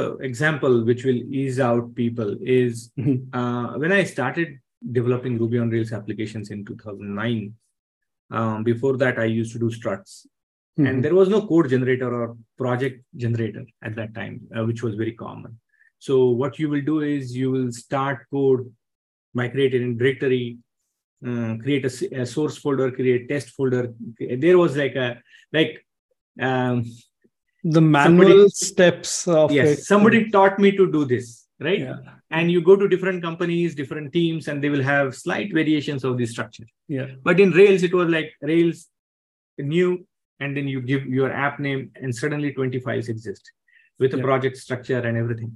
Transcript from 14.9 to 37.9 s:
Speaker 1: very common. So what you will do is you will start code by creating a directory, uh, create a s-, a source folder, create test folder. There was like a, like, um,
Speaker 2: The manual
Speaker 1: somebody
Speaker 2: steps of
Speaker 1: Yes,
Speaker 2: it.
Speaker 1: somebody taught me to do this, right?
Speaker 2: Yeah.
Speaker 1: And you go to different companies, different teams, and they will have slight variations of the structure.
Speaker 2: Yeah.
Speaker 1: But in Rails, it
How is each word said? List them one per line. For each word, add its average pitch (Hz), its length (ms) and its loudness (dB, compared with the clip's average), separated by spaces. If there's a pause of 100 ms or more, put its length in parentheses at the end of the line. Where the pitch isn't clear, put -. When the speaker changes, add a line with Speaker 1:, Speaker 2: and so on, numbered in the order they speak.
Speaker 1:
very 113 120 -4 (120)
common. 107 260 -16 (540)
So 139 80 0 (260)
what 139 200 -4
you 151 120 -2
will 139 200 -4
do 156 80 0
is 139 420 -4
you 131 120 0
will 127 160 -2 (140)
start 139 340 -4 (180)
code 135 260 2 (800)
by 120 140 -2
creating 131 360 0
a 120 100 -4
directory, 131 440 0 (840)
uh, 120 260 -4 (120)
create 135 260 -2
a - 60 -8
s-, - 140 -6 (140)
a - 20 -4 (100)
source 147 280 -2
folder, 135 240 0 (120)
create 123 320 0
test 143 240 -6
folder. 127 280 0 (600)
There 180 200 6
was 151 80 0 (100)
like 135 140 -4 (100)
a, - 20 -2 (500)
like, - 140 2 (760)
um, 127 300 0 (1000)
Speaker 2:
The 165 40 8 (160)
manual 175 320 8
Speaker 1:
somebody 196 200 10
Speaker 2:
steps - 640 2 (300)
of 151 160 4
Speaker 1:
Yes, 131 160 4
Speaker 2:
it. 147 60 0 (140)
Speaker 1:
somebody 214 260 6 (180)
taught 196 280 6
me 202 140 8
to 190 60 6 (120)
do 151 80 2
this, 120 220 -2 (400)
right? 180 220 -2
Speaker 2:
Yeah. 127 100 -12 (380)
Speaker 1:
And 170 180 2
you 180 140 4
go 190 140 10
to 202 100 2
different 180 340 -2
companies, 170 540 -2
different 151 280 -8 (100)
teams, 160 300 -2
and 147 140 -6
they 147 120 0
will 135 200 0
have 139 200 0 (100)
slight 185 240 -4 (120)
variations 147 480 -2
of 127 120 -2
the 120 140 -2
structure. - 340 -12 (280)
Speaker 2:
Yeah. 131 120 -8 (200)
Speaker 1:
But 175 160 4
in 190 60 6 (100)
Rails, 196 280 8
it 175 120 0